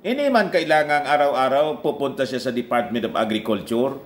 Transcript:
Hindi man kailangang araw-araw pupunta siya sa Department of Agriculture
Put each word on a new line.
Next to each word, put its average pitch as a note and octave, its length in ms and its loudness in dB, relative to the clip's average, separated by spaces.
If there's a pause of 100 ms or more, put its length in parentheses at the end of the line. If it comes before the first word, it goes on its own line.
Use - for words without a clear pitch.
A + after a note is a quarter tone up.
Hindi C#4 240 0
man G#3+ 240 2
kailangang D3+ 480 2
araw-araw C#3+ 800 2
pupunta C3+ 480 -2
siya B2+ 80 -4
sa A#2+ 160 -4
Department A#2 560 -2
of - 80 -4
Agriculture A2 880 -2